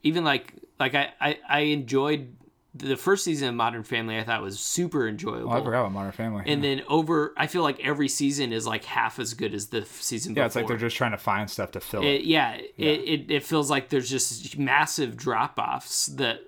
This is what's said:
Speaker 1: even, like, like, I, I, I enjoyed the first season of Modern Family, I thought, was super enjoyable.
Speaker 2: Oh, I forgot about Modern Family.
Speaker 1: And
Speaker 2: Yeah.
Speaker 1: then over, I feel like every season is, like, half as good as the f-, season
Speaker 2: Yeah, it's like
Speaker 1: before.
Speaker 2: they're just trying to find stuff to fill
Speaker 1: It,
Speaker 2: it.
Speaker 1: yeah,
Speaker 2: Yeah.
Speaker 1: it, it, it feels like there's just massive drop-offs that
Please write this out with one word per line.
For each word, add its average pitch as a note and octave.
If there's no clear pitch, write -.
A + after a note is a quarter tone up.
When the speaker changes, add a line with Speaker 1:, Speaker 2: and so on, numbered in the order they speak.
Speaker 1:
even, D#3+
like, C#3
like, C3
I, C#3
I, D3
I C#3+
enjoyed C#3
the C3+
first G3
season C#3+
of A#2+
Modern A#2
Family, A2+
I A2+
thought, A2
was G2+
super D#3+
enjoyable. A#2
Speaker 2:
Oh, A#2+
I C#3
forgot A#2+
about G2+
Modern G2
Family. G#2+
Speaker 1:
And C#3+
Speaker 2:
Yeah. C#3
Speaker 1:
then C#3
over, D#3
I D3+
feel F3
like C#3+
every D3
season C#3
is, A2+
like, A2
half A#2
as A#2
good A2
as G#2
the A#2
f-, -
season A#2
Speaker 2:
Yeah, A#2
it's -
like A#2
Speaker 1:
before. A#2
Speaker 2:
they're A#2+
just -
trying A#2+
to G2+
find G2+
stuff -
to F#2+
fill -
Speaker 1:
It, D3
Speaker 2:
it. C#3+
Speaker 1:
yeah, C#3
Speaker 2:
Yeah. D3+
Speaker 1:
it, D3+
it, D3+
it C#3+
feels D3+
like C3+
there's B2+
just B2
massive C#3
drop-offs -
that C3